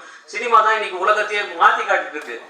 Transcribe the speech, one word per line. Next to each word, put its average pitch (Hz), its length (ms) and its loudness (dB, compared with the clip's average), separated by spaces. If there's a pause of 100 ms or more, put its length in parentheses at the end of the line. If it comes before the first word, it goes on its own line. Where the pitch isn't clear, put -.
(260)
சினிமா 226 360 2
தான் 233 120 2
இன்னைக்கு 208 240 -4
உலகத்தையே 208 440 0
மாத்தி 190 420 2
காட்டிட்டு 196 320 -2
இருக்கு. 123 200 -10 (140)